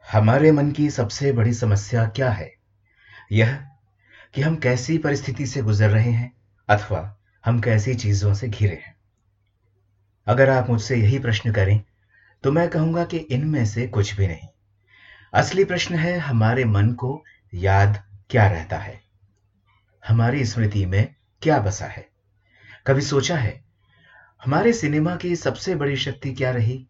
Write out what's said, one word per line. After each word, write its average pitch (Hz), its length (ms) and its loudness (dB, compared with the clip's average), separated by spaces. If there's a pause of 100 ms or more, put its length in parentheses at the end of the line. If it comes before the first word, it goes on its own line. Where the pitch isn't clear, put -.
हमारे 120 440 4
मन 143 200 2
की 147 180 0
सबसे 139 420 -2
बड़ी 117 220 2
समस्या 110 520 0
क्या 127 240 -2
है? 98 200 -6 (840)
यह 113 200 4 (800)
कि 135 60 -4
हम 160 160 0
कैसी 127 420 -2
परिस्थिति 143 480 -4
से 131 160 -4
गुजर 107 280 2
रहे 110 200 2
हैं 120 220 -2 (360)
अथवा 104 320 0 (440)
हम 117 160 0
कैसी 110 340 0
चीजों 101 400 0
से 123 140 -6
घिरे 104 260 -2
हैं। - 200 -18 (1300)
अगर 135 240 4
आप 127 200 2
मुझसे 120 260 -2
यही 117 220 4
प्रश्न 113 340 -2
करें, 101 280 2 (640)
तो 139 80 2
मैं 170 160 2
कहूंगा 165 360 0
कि 170 140 -6
इनमें 151 480 -2
से 117 220 -4
कुछ - 280 -2
भी 98 100 0
नहीं। 80 220 -8 (840)
असली 185 300 2
प्रश्न 180 300 -4
है, 170 240 0
हमारे 123 460 0
मन 107 280 2
को 131 300 -8 (320)
याद 98 480 2 (280)
क्या 107 180 4
रहता 82 300 -6
है, - 220 -14 (1000)
हमारी 120 420 0
स्मृति 104 420 -2
में 98 280 0 (280)
क्या 151 160 2
बसा 98 280 -4
है। - 220 -16 (800)
कभी 135 160 2
सोचा - 340 0
है, - 240 -4 (840)
हमारे 175 300 2
सिनेमा 156 440 0
की 175 200 -4
सबसे 165 380 -4
बड़ी 143 220 -2
शक्ति - 360 -6
क्या 131 180 -2
रही? 123 400 -2